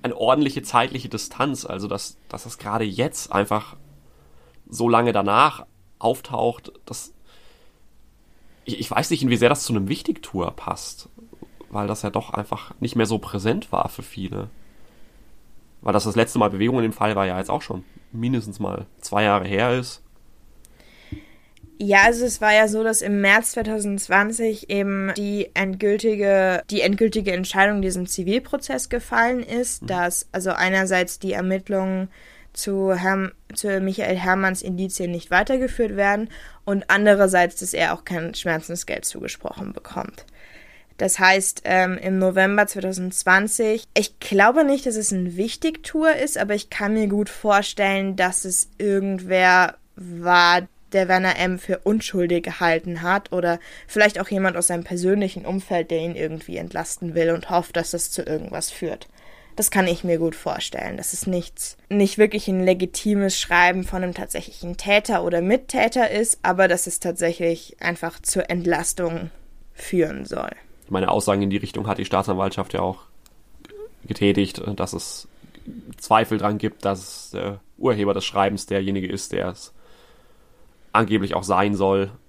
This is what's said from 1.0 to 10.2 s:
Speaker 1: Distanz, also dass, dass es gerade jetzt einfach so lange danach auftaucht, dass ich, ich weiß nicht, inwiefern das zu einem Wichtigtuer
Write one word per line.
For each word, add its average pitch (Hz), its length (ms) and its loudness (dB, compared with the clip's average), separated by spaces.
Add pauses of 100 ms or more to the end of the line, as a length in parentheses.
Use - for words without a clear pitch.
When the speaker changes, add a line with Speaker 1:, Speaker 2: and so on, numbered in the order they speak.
Speaker 1:
Distanz, - 560 -4
also 95 220 -6
dass, - 300 -8 (120)
dass - 160 -14
es 117 120 -14
gerade 107 280 -4
jetzt 110 460 -4
einfach 104 440 0 (920)
so 117 220 0
lange 117 220 4
danach 104 540 2 (340)
auftaucht, 120 720 -4 (140)
dass - 280 -16 (1500)
ich, - 160 -10
ich 117 100 -6
weiß - 220 -2
nicht, 139 100 -2
inwiefern 120 280 4
das 143 140 0
zu - 100 -4
einem 98 160 -2
Wichtigtuer - 640 -6